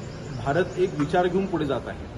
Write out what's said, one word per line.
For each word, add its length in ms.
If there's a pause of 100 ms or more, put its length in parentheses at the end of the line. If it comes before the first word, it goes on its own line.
(440)
भारत 200 (120)
एक 220
विचार 280
घेऊन 200
पुढे 180
जात 220
आहे, 200 (120)